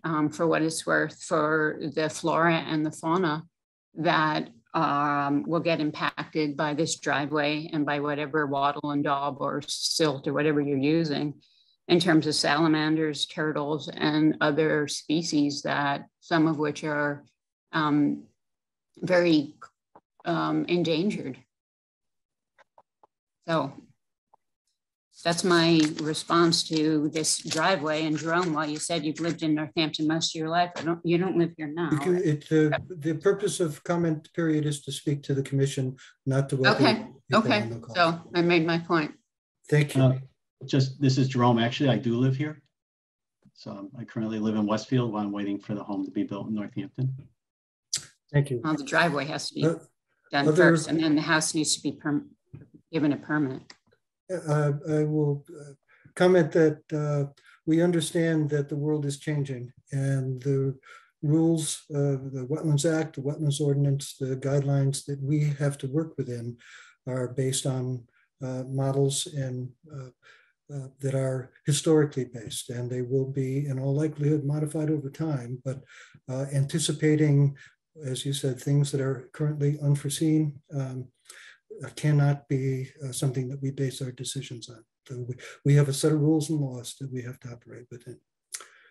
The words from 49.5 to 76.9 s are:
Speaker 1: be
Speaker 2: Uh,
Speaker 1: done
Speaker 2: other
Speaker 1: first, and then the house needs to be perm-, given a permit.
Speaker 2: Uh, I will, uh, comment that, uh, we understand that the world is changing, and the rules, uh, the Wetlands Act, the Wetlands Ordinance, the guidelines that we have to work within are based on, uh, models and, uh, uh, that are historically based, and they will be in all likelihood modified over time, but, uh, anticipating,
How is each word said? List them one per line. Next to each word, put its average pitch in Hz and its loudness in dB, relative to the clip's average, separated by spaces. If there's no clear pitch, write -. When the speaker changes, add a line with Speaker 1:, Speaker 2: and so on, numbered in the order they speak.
Speaker 1:
be - 0
Speaker 2:
Uh, 165 2
Speaker 1:
done 143 2
Speaker 2:
other 165 8
Speaker 1:
first, 160 2
and 160 2
then 151 4
the 156 2
house 160 0
needs 151 2
to - -10
be 143 -4
perm-, 147 -4
given 147 2
a 127 -2
permit. 143 -2
Speaker 2:
Uh, 151 0
I 151 2
will, 147 0
uh, 143 -18
comment 180 6
that, 156 4
uh, 147 -2
we 160 4
understand 165 2
that 143 0
the 151 -6
world 147 0
is 139 -4
changing, 135 -4
and 135 -2
the 135 0
rules, 160 2
uh, 143 0
the 127 -6
Wetlands 151 2
Act, 160 0
the 135 -6
Wetlands 147 -2
Ordinance, 139 0
the 131 -4
guidelines 139 0
that 143 -8
we 147 2
have 143 -2
to 135 -8
work 160 -4
within 120 -8
are 127 -4
based 131 -2
on, 127 -4
uh, 127 -6
models 135 0
and, 127 -6
uh, 131 -16
uh, 131 -10
that 135 -2
are 131 -2
historically 147 2
based, - -12
and 120 -6
they 127 -4
will 131 -2
be 135 -2
in 131 -4
all 139 0
likelihood 151 0
modified 151 -2
over 135 -2
time, 131 -6
but, 135 -8
uh, 135 -4
anticipating, 147 2